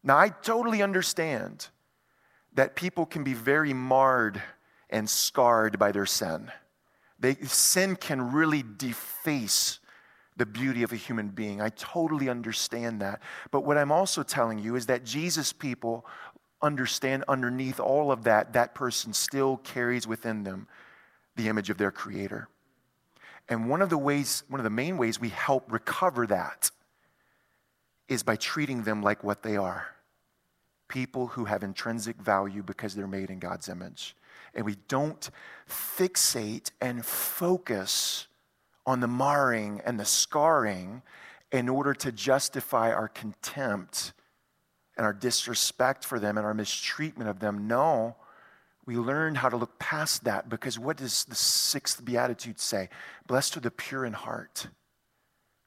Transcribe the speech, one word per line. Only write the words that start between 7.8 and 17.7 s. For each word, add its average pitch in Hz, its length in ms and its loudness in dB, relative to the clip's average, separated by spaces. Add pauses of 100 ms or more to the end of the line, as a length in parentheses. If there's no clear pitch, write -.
can 131 360 -2
really 151 320 4 (120)
deface 117 1000 -2 (580)
the 117 100 2
beauty 120 360 0
of 113 100 0
a 117 40 -6
human 110 320 -4
being. 101 320 -6
I 107 100 0
totally 151 580 -2
understand 117 760 -4
that. 98 180 -6 (300)
But 139 140 4
what 147 120 4
I'm 147 160 4
also 175 300 2
telling 117 360 0
you 110 160 -2
is 123 120 -2
that 123 180 2
Jesus 151 480 -2
people 117 540 -6 (560)
understand 135 680 0
underneath 131 500 0